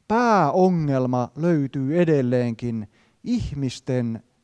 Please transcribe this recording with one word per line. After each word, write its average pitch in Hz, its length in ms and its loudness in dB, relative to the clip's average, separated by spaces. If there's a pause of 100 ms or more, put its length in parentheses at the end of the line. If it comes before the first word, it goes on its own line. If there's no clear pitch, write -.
pääongelma 160 1300 2
löytyy 147 640 0
edelleenkin 123 880 0 (320)
ihmisten 127 1000 -4 (200)